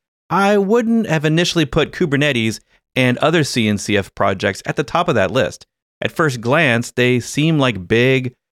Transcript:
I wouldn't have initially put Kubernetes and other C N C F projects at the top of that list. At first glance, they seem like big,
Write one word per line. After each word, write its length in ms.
I 300
wouldn't 480
have 180
initially 400
put 280
Kubernetes 680
and 220
other 260
C 240
N 120
C 180
F 160
projects 540
at 80
the 80
top 260
of 60
that 160
list. 340
At 80
first 300
glance, 480
they 300
seem 400
like 280
big, 460